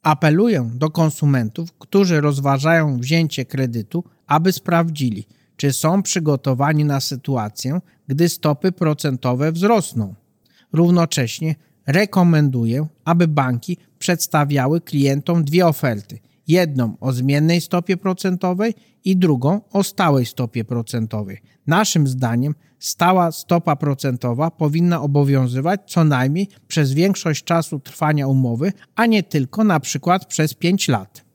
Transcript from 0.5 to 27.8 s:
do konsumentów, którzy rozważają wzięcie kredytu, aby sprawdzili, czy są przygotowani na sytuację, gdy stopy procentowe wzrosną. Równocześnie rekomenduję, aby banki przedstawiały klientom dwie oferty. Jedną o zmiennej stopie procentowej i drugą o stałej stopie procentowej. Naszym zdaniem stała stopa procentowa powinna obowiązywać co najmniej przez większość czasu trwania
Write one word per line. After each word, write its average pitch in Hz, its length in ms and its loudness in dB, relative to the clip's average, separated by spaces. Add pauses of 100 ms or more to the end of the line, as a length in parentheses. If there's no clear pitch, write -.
do 147 160 -2
konsumentów, 151 840 0
którzy 180 480 0
rozważają 143 760 2
wzięcie 147 480 -2
kredytu, 127 580 -4 (240)
aby 165 240 2
sprawdzili, 151 760 -2 (300)
czy 139 160 0
są 185 300 0
przygotowani 147 840 0
na 143 140 0
sytuację, 131 840 -4 (260)
gdy 156 220 2
stopy 156 420 -2
procentowe 147 800 -2
wzrosną. 165 640 0 (560)
Równocześnie 160 840 0 (320)
rekomenduję, 147 1000 2 (180)
aby 170 220 2
banki 143 500 -2 (220)
przedstawiały 147 840 0
klientom 147 600 0
dwie 170 240 2
oferty. 117 520 -4 (280)
Jedną 147 520 0
o 131 120 -4
zmiennej 147 500 2
stopie 180 360 -2
procentowej 185 760 -2 (320)
i 185 120 2
drugą 160 440 2 (100)
o 196 120 0
stałej 143 420 0
stopie 120 380 -6
procentowej. 110 800 -6 (260)
Naszym 165 400 2
zdaniem 127 480 -2 (240)
stała 175 520 0
stopa 165 440 0
procentowa 135 760 -2
powinna 165 500 0
obowiązywać 139 840 0
co 165 160 2
najmniej 147 440 2 (200)
przez 139 260 0
większość 165 500 0
czasu 170 360 -2
trwania 151 480 -2